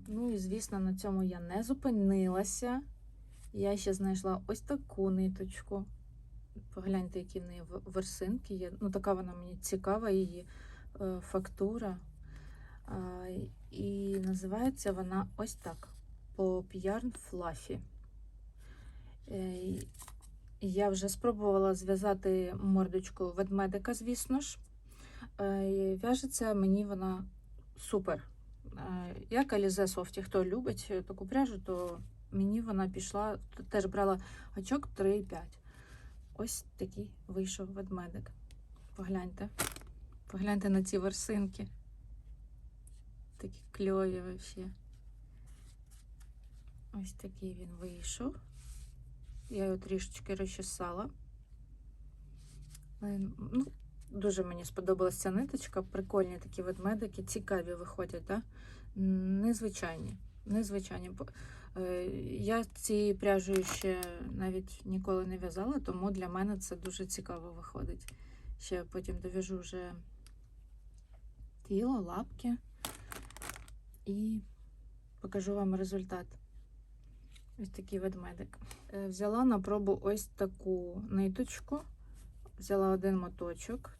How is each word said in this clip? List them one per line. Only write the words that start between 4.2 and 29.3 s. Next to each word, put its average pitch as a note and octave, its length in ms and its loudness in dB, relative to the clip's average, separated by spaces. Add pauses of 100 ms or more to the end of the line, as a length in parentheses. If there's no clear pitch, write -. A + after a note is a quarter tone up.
ось A3 140 0
таку G3 500 2
ниточку. F#3+ 720 2 (920)
Погляньте, F#3 440 2
які F3+ 220 -4
в F3 40 -8
неї F3 180 -10
в-, F#3 300 -8
ворсинки F#3+ 600 0
є. F3+ 260 -4
Ну, G3+ 100 0
така G3 240 4
вона F#3 200 -2
мені F3+ 220 -10
цікава, G3 540 2
її, F3+ 360 4 (540)
е, F#3 200 0
фактура. G3 800 0 (880)
А, F3+ 400 -4 (440)
і G3 500 0
називається F#3+ 720 2
вона F#3+ 440 2
ось - 180 -4
так. - 340 -10 (480)
Pop F#3 480 2
Yarn A3+ 320 2 (140)
Fluffy. E3+ 500 -4 (1500)
Е, F#3 520 -2 (800)
я G3 280 6
вже F#3+ 200 4
спробувала G3 640 6
зв'язати F#3+ 880 4
мордочку F#3+ 720 6
ведмедика, G3 600 2
звісно B3 460 0
ж. - 180 -6 (800)
Е, G3 320 4
і F#3+ 260 4
в'яжеться A#3+ 580 4
мені G3 300 8
вона F#3 400 0 (520)
супер. F#3 480 2 (520)
Е, F3+ 400 -4 (140)